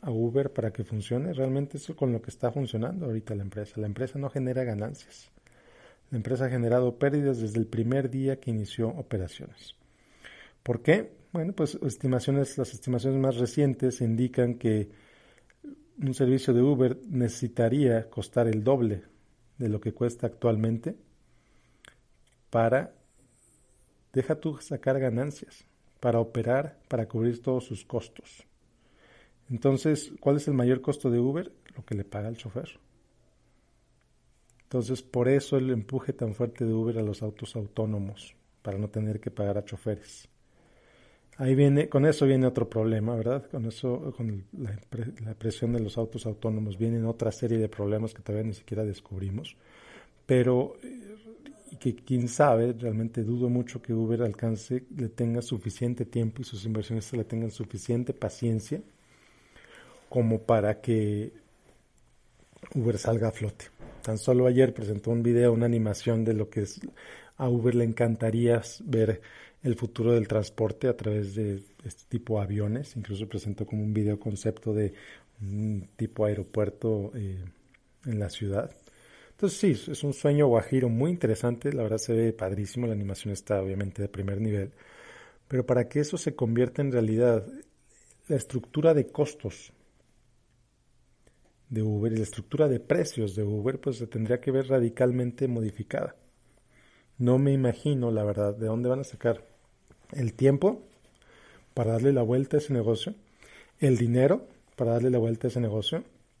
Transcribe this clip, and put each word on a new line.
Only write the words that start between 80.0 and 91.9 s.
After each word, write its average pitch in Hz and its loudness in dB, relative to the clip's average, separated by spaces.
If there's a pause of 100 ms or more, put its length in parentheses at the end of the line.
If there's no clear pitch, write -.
un 143 0
sueño 147 4
guajiro 127 4
muy 120 2
interesante, 120 0
la 131 -2
verdad 110 0
se 117 -2
ve 113 4
padrísimo, 104 -4
la 113 -2
animación 101 -4
está 101 -2
obviamente 95 -4
de 101 -2
primer 98 -4
nivel, 104 -2 (760)
pero 127 0
para 123 2
que 147 0
eso 151 -2
se - -4
convierta 123 2
en 139 0
realidad, 113 4 (800)
la 156 2
estructura 147 2
de 143 4
costos - -4 (2000)
de 110 -2
Uber 107 0